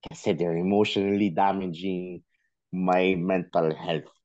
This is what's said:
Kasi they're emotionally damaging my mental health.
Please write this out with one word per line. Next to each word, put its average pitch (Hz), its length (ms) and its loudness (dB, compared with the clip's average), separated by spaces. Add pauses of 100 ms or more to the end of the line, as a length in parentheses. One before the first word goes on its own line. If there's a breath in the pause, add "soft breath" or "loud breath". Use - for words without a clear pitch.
Kasi 156 260 -4
they're 85 220 0
emotionally 101 720 2
damaging 90 920 -2 (500)
my 92 460 2
mental 85 560 0
health. 78 340 -4 (160)